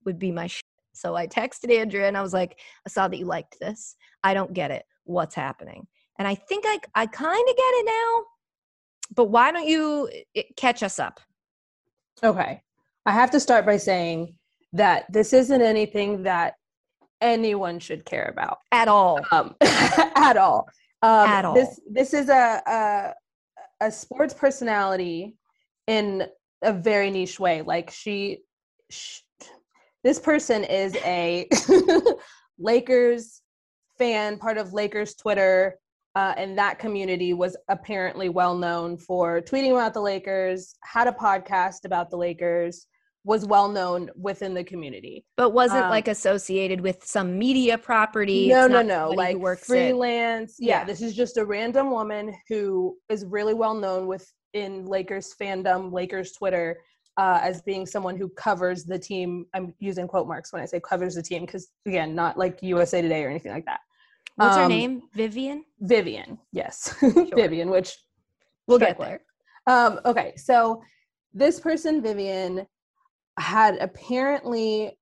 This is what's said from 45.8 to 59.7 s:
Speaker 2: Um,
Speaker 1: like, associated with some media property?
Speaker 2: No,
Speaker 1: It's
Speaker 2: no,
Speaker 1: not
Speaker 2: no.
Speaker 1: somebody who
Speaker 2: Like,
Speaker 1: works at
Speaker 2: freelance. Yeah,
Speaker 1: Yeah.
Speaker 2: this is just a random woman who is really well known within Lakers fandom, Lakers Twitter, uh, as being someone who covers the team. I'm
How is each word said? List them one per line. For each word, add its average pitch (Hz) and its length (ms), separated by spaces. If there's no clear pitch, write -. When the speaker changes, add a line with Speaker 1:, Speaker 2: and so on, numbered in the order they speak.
Speaker 2:
Um, - 60
Speaker 1:
like, 220 180
associated 190 760
with 185 240
some 185 320
media 247 400
property? 220 720
Speaker 2:
No, 254 180
Speaker 1:
It's 254 60
Speaker 2:
no, 247 60
Speaker 1:
not 226 80
Speaker 2:
no. 202 80
Speaker 1:
somebody 185 240
who 190 40
Speaker 2:
Like, 180 60
Speaker 1:
works 180 200
at - 40
Speaker 2:
freelance. 240 880
Yeah, 226 220
Speaker 1:
Yeah. - 60
Speaker 2:
this 190 160
is 226 140
just 240 220
a 214 80
random 233 460
woman 214 420
who 190 500
is 208 160
really 208 280
well 220 220
known 190 320
within 190 800
Lakers 190 540
fandom, 190 540
Lakers 185 380
Twitter, 170 480
uh, 185 260
as 175 180
being 190 240
someone 185 300
who 185 140
covers 180 560
the 180 120
team. 180 560
I'm 180 260